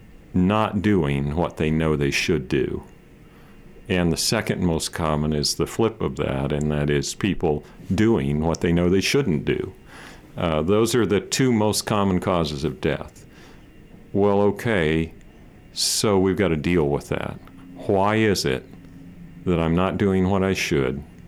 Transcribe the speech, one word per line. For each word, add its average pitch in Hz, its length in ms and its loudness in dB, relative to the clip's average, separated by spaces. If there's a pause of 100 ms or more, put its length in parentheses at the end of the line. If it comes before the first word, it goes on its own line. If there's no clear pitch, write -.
(340)
not 101 480 2
doing 71 540 2
what 85 200 -2
they 78 140 0
know 78 260 2
they 71 140 0
should 71 380 -2
do. - 340 -2 (1040)
And 87 220 2
the 78 60 0
second 107 460 -2
most 80 300 -2
common 78 400 0
is 73 220 -2
the - 120 -2
flip 110 340 -2
of 69 160 -4
that, 69 360 -2
and 73 200 0
that 73 160 -2
is 71 260 -2
people 82 500 -2 (300)
doing 78 460 2
what 80 200 0
they 87 120 2
know 87 160 4
they 95 140 4
shouldn't 82 420 0
do. - 280 -2 (640)
Uh, 80 260 0
those 107 320 2
are 113 120 4
the 98 140 2
two 131 320 0
most 107 300 2
common 98 360 2
causes 78 460 0
of 73 160 -4
death. - 460 -4 (880)
Well, 101 260 4
okay, 87 720 2 (640)
so - 440 0
we've 95 180 2
got 98 120 2
to 82 80 0
deal 76 320 2
with 71 220 -2
that. - 280 -6 (480)
Why 104 300 2
is 107 300 2
it 65 180 -2 (800)
that 87 160 2
I'm 82 140 2
not 92 240 0
doing 95 320 2
what 95 120 2
I 95 120 0
should 69 480 -2 (260)